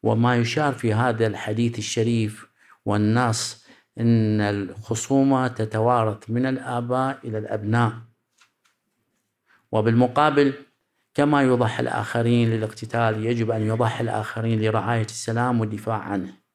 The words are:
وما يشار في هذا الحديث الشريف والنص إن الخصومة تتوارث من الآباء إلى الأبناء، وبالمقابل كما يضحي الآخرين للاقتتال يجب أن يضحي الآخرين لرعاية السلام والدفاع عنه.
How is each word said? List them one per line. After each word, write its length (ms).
وما 320
يشار 380
في 200
هذا 340
الحديث 500
الشريف 680
والنص 800
إن 420
الخصومة 1040
تتوارث 840
من 160
الآباء 760
إلى 140
الأبناء، 560
وبالمقابل 840
كما 300
يضحي 400
الآخرين 680
للاقتتال 760
يجب 260
أن 100
يضحي 420
الآخرين 580
لرعاية 440
السلام 540
والدفاع 380
عنه. 360